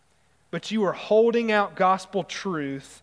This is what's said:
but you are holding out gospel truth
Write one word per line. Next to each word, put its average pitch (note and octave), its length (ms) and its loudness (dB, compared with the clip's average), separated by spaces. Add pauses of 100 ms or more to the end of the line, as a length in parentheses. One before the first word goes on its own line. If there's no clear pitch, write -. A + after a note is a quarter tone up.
(500)
but - 200 -10
you G#3+ 140 0
are E3+ 80 2
holding A3+ 580 2
out G#3 240 0
gospel F#3+ 480 0
truth C#3+ 800 -8